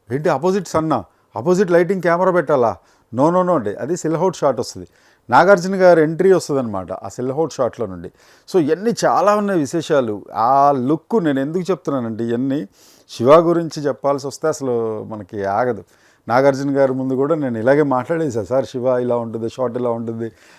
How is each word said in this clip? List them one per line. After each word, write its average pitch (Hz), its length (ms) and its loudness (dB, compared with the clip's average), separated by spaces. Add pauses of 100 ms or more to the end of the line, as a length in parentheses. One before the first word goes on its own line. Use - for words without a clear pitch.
(120)
ఏంటి 151 160 -2
ఆపోజిట్ 170 400 -2
సన్నా, 156 360 -2 (320)
ఆపోజిట్ 175 340 0
లైటింగ్ 175 320 2
కెమెరా 175 280 2
పెట్టాలా? 139 460 0 (380)
No, 135 140 2
no, 180 140 2
no 180 80 0
అండి, 107 240 -2
అది 156 220 -6
సిల్హౌట్ 165 400 -2
షాట్ 131 240 0
వస్తుంది. 95 260 -10 (440)
నాగార్జున 175 440 6
గారి 180 280 6
ఎంట్రీ 165 300 2
వస్తుందన్నమాట 113 600 -2
ఆ 98 160 -10
సిల్హౌట్ 131 440 -4
షాట్‌లో 117 340 -2
నుండి. 90 260 -12 (420)
So 185 60 4
ఇవన్నీ 165 300 0 (160)
చాలా 165 300 2
ఉన్నాయి 202 240 0
విశేషాలు. 131 640 -2 (120)
ఆ 139 380 4
లుక్ 151 520 -2
నేను 139 160 0
ఎందుకు 160 300 -4
చెప్తున్నానంటే, 120 540 -4
ఇవన్నీ 135 420 -2 (440)
శివ 127 240 4
గురించి 165 480 2
చెప్పాల్సి 139 440 -2
వస్తే 147 220 -6
అసలు 117 560 -4
మనకి 107 400 -10
ఆగదు. 104 400 -2 (440)
నాగార్జున 135 480 2
గారి 135 160 2
ముందు 131 220 -4
కూడా 143 200 0
నేను 131 240 -4
ఇలాగే 135 240 4
మాట్లాడేసా, 131 640 -2
"సార్ 123 200 -2
శివ 127 340 -2
ఇలా 123 180 -2
ఉంటుంది, 113 320 -6
షాట్ 123 280 -6
ఇలా 123 140 -2
ఉంటుంది, 117 420 -6 (260)